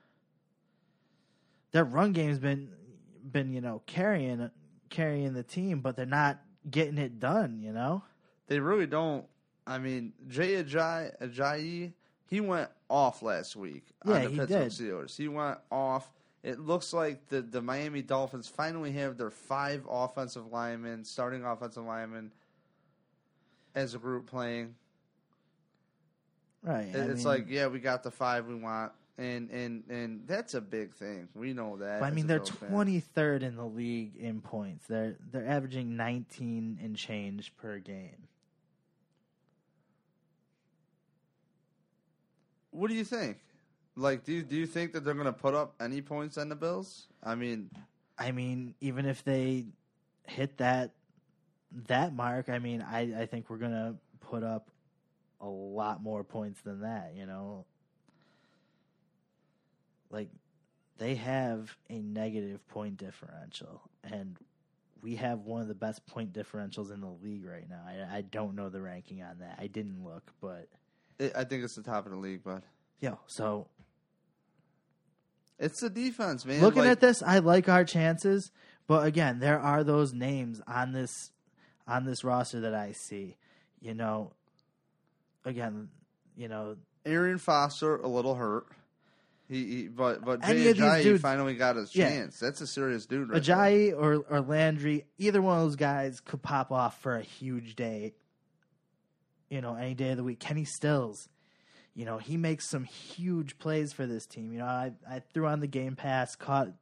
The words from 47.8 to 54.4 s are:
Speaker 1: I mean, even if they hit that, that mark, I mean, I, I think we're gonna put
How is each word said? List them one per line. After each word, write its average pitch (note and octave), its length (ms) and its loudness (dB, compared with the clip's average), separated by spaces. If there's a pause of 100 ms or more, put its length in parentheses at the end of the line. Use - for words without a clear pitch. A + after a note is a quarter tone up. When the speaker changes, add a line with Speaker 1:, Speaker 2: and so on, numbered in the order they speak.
Speaker 1:
I B2 140 -4
mean, B2+ 480 -4
even C3+ 240 -2
if C3+ 200 -2
they C3 420 2 (600)
hit C#3 320 -4
that, B2+ 340 2 (960)
that C#3 260 2
mark, B2 340 -2
I B2 100 -2
mean, A#2+ 240 -4
I, A#2 400 -2
I A2+ 40 -4
think A2+ 240 -8
we're A2+ 80 -10
gonna A2+ 380 -4 (240)
put A#2 220 -8